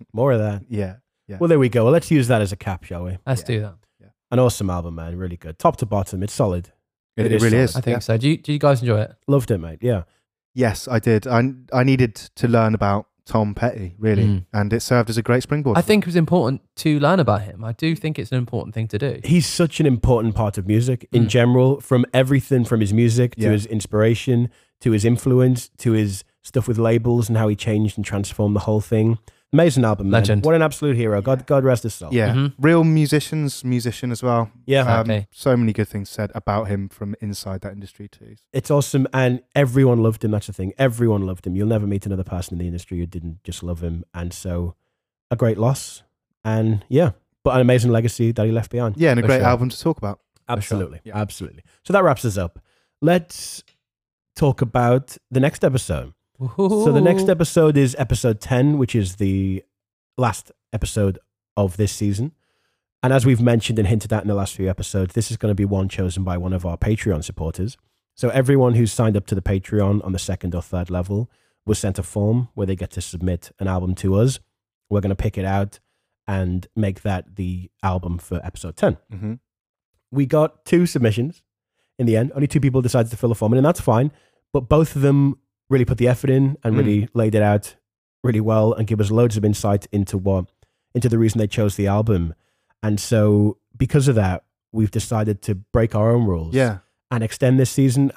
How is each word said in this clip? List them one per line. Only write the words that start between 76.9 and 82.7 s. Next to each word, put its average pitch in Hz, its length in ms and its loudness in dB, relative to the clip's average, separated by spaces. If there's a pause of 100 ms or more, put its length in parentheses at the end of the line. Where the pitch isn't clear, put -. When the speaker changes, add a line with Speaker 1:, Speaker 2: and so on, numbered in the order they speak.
Speaker 2:
that 95 340 -6
the 90 340 -8 (140)
album 90 340 -2
for 87 280 -8
episode 85 320 -14
ten. 139 200 0 (160)
Speaker 1:
Mm-hmm. 107 200 -8 (800)
Speaker 2:
We 139 140 0
got 156 400 0
two 175 200 4
submissions 120 560 -2 (560)
in 123 80 0
the 110 120 4
end. 123 180 0
Only 139 120 0
two - 120 0
people 131 220 2